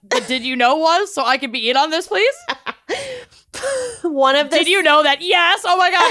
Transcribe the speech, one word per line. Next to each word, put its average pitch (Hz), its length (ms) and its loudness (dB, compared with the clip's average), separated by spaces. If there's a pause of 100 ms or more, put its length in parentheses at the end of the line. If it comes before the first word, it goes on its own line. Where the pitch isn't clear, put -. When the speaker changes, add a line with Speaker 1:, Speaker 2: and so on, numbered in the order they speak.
Speaker 1:
the 233 240 -2
Did 254 160 -4
You 254 140 -6
Know 247 200 2
was 339 380 0
so 269 100 -2
I 254 140 0
can 262 140 -6
be 233 180 -4
in 262 80 2
on 302 120 2
this, 330 180 -4
please? 427 260 0 (540)
Speaker 2:
<laughs> 508 1120 -10
One 269 340 2
of 285 140 0
the 311 80 0
Speaker 1:
Did 330 100 0
you 381 140 2
know 302 200 4
that? 277 200 0
Yes. 359 420 2
Oh 359 120 0
my 359 140 2
God. 359 200 2